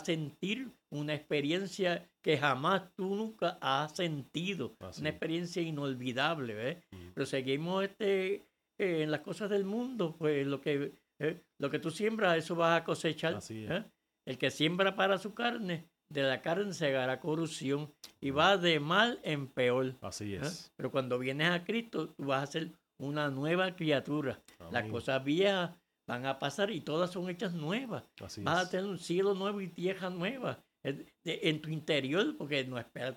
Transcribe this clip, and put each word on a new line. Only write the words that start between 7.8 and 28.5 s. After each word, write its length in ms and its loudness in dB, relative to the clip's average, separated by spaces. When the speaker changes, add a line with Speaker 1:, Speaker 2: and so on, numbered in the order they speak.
Speaker 1:
este, 640 0
eh, 220 2
en 80 0
las 100 0
cosas 300 -6
del 140 2
mundo, 540 -2
pues, 280 2
lo 140 -2
que, 340 0
eh, 220 -2
lo 100 0
que 80 -2
tú 120 -2
siembras, 480 2
eso 180 -2
vas 240 6
a 40 -14
cosechar, 500 0
Speaker 2:
Así 300 -8
es. 60 -6
Speaker 1:
¿eh? 140 -2
El 120 -4
que 120 2
siembra 440 2
para 240 4
su 160 -6
carne, 540 -2
de 120 0
la 200 2
carne 320 0
segará 440 2
corrupción 720 -2
y 80 -2
Speaker 2:
Amén. 100 0
Speaker 1:
va 200 8
de 220 4
mal 420 2
en 260 -2
peor, 540 2
Speaker 2:
Así 320 -6
Speaker 1:
¿eh? 80 -4
Speaker 2:
es. 340 -8
Speaker 1:
Pero 140 -4
cuando 280 0
vienes 320 0
a 140 0
Cristo, 460 -2
tú 160 -10
vas 160 2
a 100 -6
ser 200 -4
una 320 -2
nueva 440 0
criatura. 680 0
Las 120 0
Speaker 2:
Amén. 100 -6
Speaker 1:
cosas 320 0
viejas 480 2
van 200 -4
a 120 0
pasar 320 0
y 120 -4
todas 280 0
son 200 -4
hechas 240 -4
nuevas. 500 -2
Speaker 2:
Así 200 -10
Speaker 1:
Vas 200 4